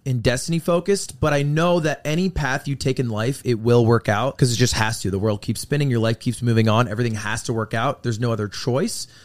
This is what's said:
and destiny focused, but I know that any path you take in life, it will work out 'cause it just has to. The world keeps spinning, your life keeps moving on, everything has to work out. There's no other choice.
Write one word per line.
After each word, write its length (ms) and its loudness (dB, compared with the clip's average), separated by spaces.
and 160 0
destiny 380 0
focused, 600 0
but 140 2
I 80 2
know 380 2
that 260 -2
any 240 0
path 380 -2
you 80 -2
take 240 -2
in 100 0
life, 340 -2
it 120 0
will 320 4
work 200 4
out 300 0
'cause 160 4
it 40 0
just 160 4
has 280 0
to. 80 -4
The 80 -2
world 240 0
keeps 200 -6
spinning, 280 -2
your 100 2
life 200 0
keeps 240 -4
moving 260 4
on, 180 4
everything 280 -4
has 280 -6
to 100 -4
work 200 -4
out. 300 -2
There's 160 -2
no 120 0
other 160 -2
choice. 600 -4